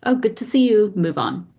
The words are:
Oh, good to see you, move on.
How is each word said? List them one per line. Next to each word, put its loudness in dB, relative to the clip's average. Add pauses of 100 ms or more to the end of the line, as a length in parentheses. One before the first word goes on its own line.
Oh, 0
good -2
to -10
see 2
you, 4
move -2
on. -6 (120)